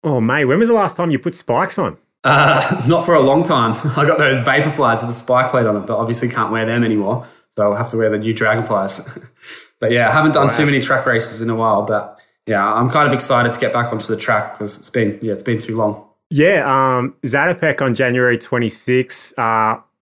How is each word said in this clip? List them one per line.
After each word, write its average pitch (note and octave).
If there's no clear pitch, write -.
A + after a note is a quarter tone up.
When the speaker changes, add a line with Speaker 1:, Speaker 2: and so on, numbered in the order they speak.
Speaker 1:
Oh, C3+
mate, C3+
when C#3
was A3+
the A#3+
last G3+
time F3
you C3+
put -
spikes D#3+
on? A#2+
Speaker 2:
Uh, C#3
<laughs> -
not E3
for F3
a D3
long C#3
time. B2
<laughs> C3
I C#3+
got D#3
those C3+
Vaporflies C3+
with A#2
a A#2
spike B2
plate B2
on G#2+
it, G2
but G#2+
obviously A#2
can't A2+
wear A2+
them A#2
anymore. G#2+
So G#2+
I'll G2+
have -
to A#2
wear A2
the G#2+
new A2
Dragonflies. A2
<laughs> -
But A2+
yeah, A#2+
I G#2+
haven't D#3
done C#3
Speaker 1:
Wow. -
Speaker 2:
too D3+
many C#3
track C3+
races A2+
in A2+
a A2+
while, A2
but G#2
yeah, G2+
I'm A2+
kind D3
of C#3
excited A#2+
to -
get B2
back A#2+
onto A2
the A2
track G#2
'cause G#2
it's -
been, G#2
yeah, A2
it's -
been A2+
too A2
long. G#2+
Speaker 1:
Yeah, D#3
um, C3
Zatopek D3+
on C3
January B2
twenty-sixth. B2
Uh, A2+